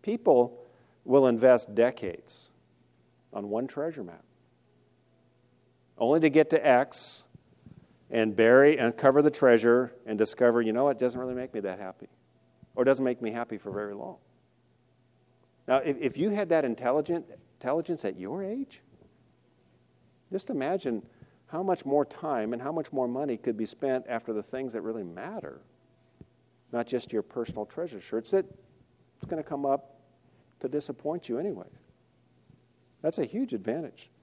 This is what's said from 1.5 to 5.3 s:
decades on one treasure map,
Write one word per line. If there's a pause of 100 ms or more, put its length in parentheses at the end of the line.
decades (840)
on
one
treasure
map, (1700)